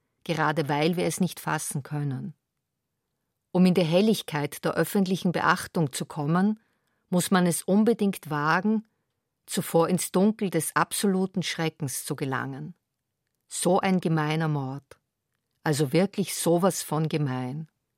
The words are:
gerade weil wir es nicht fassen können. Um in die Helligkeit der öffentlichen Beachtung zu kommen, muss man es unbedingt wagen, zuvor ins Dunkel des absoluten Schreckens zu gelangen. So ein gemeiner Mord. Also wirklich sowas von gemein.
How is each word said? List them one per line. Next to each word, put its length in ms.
gerade 440
weil 280
wir 100
es 140
nicht 200
fassen 420
können. 520
Um 120
in 100
die 100
Helligkeit 800
der 100
öffentlichen 580
Beachtung 600
zu 120
kommen, 560
muss 220
man 160
es 160
unbedingt 680
wagen, 580
zuvor 420
ins 240
Dunkel 380
des 260
absoluten 680
Schreckens 600
zu 120
gelangen. 580
So 320
ein 200
gemeiner 480
Mord. 520
Also 280
wirklich 420
sowas 480
von 260
gemein. 600